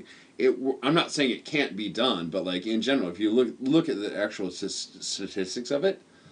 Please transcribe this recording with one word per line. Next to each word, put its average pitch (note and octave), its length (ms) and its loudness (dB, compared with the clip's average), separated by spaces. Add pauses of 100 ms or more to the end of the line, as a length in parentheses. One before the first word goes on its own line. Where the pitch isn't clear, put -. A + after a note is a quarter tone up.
(380)
it, B2+ 140 4
w-, C3 300 0
I'm C#3+ 120 2
not D#3+ 180 2
saying C#3 200 2
it - 120 -4
can't C3+ 320 -2
be G#2 140 -4
done, F2+ 400 0
but, F2 160 -2
like, F2+ 200 -2
in A2+ 160 0
general, A#2 280 2
if F2 100 -8
you G#2+ 100 4
look, A#2+ 300 4
look C#3+ 300 4
at - 100 0
the G#2 180 -4
actual G2+ 300 -2
s-, - 400 -6 (140)
statistics G2 680 -4
of C#3+ 140 0
it, F#3+ 180 2 (300)